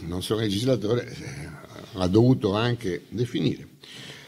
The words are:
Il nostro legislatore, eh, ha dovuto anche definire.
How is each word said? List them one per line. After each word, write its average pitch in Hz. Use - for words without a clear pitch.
Il -
nostro 90
legislatore, 113
eh, -
ha 92
dovuto 107
anche 107
definire. 123